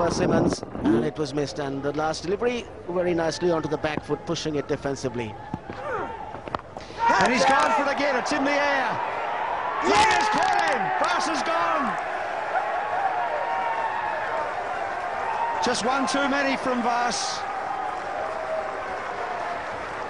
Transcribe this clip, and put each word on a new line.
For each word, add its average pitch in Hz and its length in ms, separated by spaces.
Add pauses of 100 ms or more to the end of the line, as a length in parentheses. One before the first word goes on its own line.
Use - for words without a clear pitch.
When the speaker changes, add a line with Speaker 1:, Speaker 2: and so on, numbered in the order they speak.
Speaker 1:
uh, 170 100
Symonds, - 540 (180)
and 117 220
it 151 120
was 151 160
missed. 143 280
And 139 240
the 143 80
last 156 320
delivery, 220 420 (220)
very 175 260
nicely 165 380
onto 156 160
the 147 100
back 151 240
foot, 143 240
pushing 156 300
it 139 100
defensively. 127 680 (1900)
Speaker 2:
And - 120
he's 254 120
gone 285 300
for 285 140
it 277 60
again. 277 220
It's 240 160
in 277 120
the 285 60
air. 277 500 (840)
Yes, 415 460
caught - 300 (100)
him. - 120 (160)
Vaas - 300
is 311 140
gone. 330 540 (3750)
Just 220 200
one 262 220
too 277 220
many 269 280
from 254 240
Vaas. 240 600 (2750)